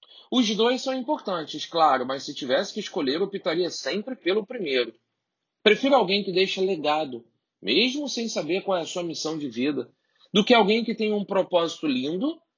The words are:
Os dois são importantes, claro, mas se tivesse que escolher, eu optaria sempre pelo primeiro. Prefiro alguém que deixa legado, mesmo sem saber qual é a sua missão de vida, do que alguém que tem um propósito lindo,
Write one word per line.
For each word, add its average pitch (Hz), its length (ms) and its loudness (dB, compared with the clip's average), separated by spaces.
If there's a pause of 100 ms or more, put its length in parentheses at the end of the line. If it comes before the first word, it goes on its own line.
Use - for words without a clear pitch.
(300)
Os 226 280 2
dois 240 240 2
são 262 120 -4
importantes, 202 720 -4
claro, 143 400 4
mas 135 180 -4
se 143 120 -10
tivesse 147 380 0
que 220 80 -4
escolher, 143 340 -2
eu 180 80 -2
optaria 180 460 -2
sempre 208 480 -6
pelo 196 280 0
primeiro. 135 480 -2 (680)
Prefiro 254 320 6
alguém 202 260 4
que 196 120 -6
deixa 190 260 0
legado, 151 640 0 (360)
mesmo 247 480 0
sem 233 180 -4
saber 190 340 -2
qual 190 160 0
é 165 40 -2
a 151 40 -6
sua 180 180 -6
missão 160 340 -6
de 147 100 -6
vida, 127 420 -4 (440)
do 202 100 4
que 247 100 4
alguém 220 300 4
que 220 120 -4
tem 214 180 -2
um 202 100 -2
propósito 170 640 0
lindo, 160 540 -2 (160)